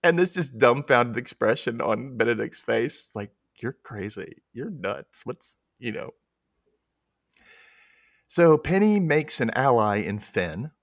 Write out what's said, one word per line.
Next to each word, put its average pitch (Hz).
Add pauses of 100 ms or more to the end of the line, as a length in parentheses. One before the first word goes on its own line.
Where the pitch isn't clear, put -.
And 170
this 180
just 135
dumbfounded 120
expression 117
on 120
Benedict's 113
face. -
It's -
like, 104 (300)
"You're 127
crazy. 101 (120)
You're 147
nuts. -
What's," - (220)
you 120
know. - (2250)
So 165
Penny 202
makes 156
an 113
ally 113
in 101
Finn. 92 (120)